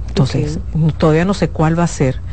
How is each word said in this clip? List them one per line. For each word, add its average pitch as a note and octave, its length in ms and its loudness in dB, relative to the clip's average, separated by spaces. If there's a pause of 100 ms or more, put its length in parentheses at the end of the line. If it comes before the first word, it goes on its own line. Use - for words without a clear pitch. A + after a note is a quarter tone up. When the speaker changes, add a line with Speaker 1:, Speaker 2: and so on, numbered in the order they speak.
Speaker 1:
Entonces, D3+ 520 0 (200)
Speaker 2:
Ok. D#3 160 2
Speaker 1:
todavía D#3+ 280 4
no G3 100 0
sé E3 140 -2
cuál D#3+ 280 0
va E3+ 60 0
a E3+ 60 2
ser, - 320 -2 (120)